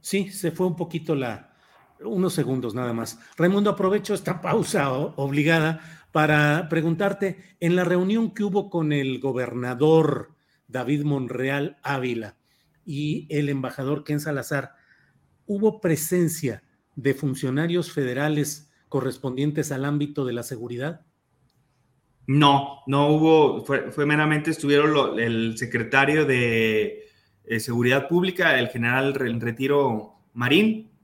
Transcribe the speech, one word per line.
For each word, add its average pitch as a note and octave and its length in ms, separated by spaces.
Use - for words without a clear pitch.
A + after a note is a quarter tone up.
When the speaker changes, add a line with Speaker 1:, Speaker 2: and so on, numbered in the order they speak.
Speaker 1:
Sí, G3 260
se F3 220
fue F#3 160
un F3 100
poquito E3 380
la, A#2+ 420
unos F#3+ 300
segundos B2 400
nada B2 180
más. A#2 260
Raimundo, G3+ 320
aprovecho G3+ 420
esta F3+ 300
pausa F3 500
o-, C#3 240
obligada D#3 640
para D3+ 560
preguntarte: E3+ 720
en F3 160
la F3+ 80
reunión F#3+ 500
que G#3 100
hubo G3+ 240
con D#3 240
el C3 280
gobernador C3 1120
David B2+ 380
Monreal C3+ 760
Ávila B2 540
y D3 460
el D3 180
embajador C#3 560
Ken D3 160
Salazar, C#3+ 520
¿hubo G#3+ 340
presencia D#3 840
de C3+ 200
funcionarios D3 760
federales C#3+ 800
correspondientes C3+ 840
al C3+ 140
ámbito D3 400
de A#2+ 80
la A#2 80
seguridad? B2 640
Speaker 2:
No, C#3 560
no C#3+ 220
hubo, D#3 560
fue, - 260
fue D3 140
meramente, D3+ 460
estuvieron D3 420
lo-, C3+ 260
el A2+ 380
secretario C3+ 680
de, A2+ 800
eh, A2+ 120
Seguridad B2 480
Pública, F3 520
el B2 100
general C3 460
re-, B2+ 160
en A#2 100
retiro A#2+ 720
Marín D#3+ 560